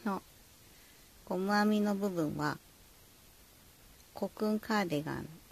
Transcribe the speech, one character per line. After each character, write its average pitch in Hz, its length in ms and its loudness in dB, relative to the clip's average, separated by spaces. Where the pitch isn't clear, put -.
の 196 160 -2
ゴ 180 120 -4
ム 190 140 0
編 208 180 6
み 214 120 4
の 208 140 2
部 196 140 0
分 160 280 -2
は 147 200 0
コ 196 160 -4
ク - 160 -4
ー 214 40 2
ン 214 100 2
カ 214 220 0
ー 185 60 0
デ 156 120 0
ィ 147 40 -2
ガ 143 100 -4
ン 135 140 -6